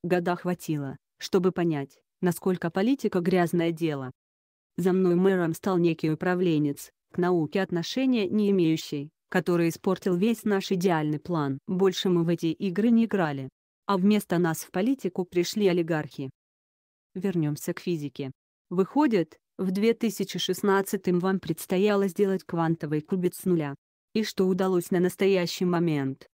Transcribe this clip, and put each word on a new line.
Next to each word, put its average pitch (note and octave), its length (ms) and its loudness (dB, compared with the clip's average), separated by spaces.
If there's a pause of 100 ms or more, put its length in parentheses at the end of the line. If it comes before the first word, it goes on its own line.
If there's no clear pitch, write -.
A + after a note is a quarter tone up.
Года F3 320 0
хватило, D3+ 600 -6 (220)
чтобы F#3 320 0
понять, D#3+ 480 -2 (240)
насколько F3+ 480 -2
политика G#3+ 480 0
грязное F3 540 2
дело. D3 400 -4 (640)
За F3+ 160 2
мной F3+ 240 4
мэром F3+ 380 4
стал F#3 240 -2
некий E3 320 2
управленец, D#3 800 0 (220)
к - 60 -6
науке F3 420 2
отношения G#3 680 0
не G#3 240 2
имеющий, D#3+ 580 0 (180)
который E3+ 400 0
испортил F#3 460 -2
весь G#3+ 300 0
наш G3 260 -2
идеальный E3 480 0
план. C#3+ 480 -4
Больше F#3+ 420 0
мы F3 140 2
в E3 60 0
эти E3+ 180 -2
игры F#3+ 440 0
не A3+ 160 4
играли. D3 420 -2 (400)
А G3 100 2
вместо G3+ 400 2
нас E3 260 0
в - 80 -20
политику F#3+ 520 -2
пришли F3+ 440 0
олигархи. D#3+ 600 -2 (840)
Вернёмся F3 580 -2
к - 60 -6
физике. D3 540 -6 (360)
Выходит, F#3+ 720 0 (200)
в F#3+ 120 -2
две G#3 240 2
тысячи G3+ 460 -4
шестнадцатом G3 800 0
вам F#3+ 180 0
предстояло G3 680 0
сделать F#3+ 340 0
квантовый D#3+ 580 -2
кубит F3+ 360 -2
с - 80 -16
нуля. D#3 320 0 (360)
И A3 120 0
что F#3 240 0
удалось F#3 420 0
на F#3 80 0
настоящий F3+ 680 0
момент? D#3+ 640 0 (120)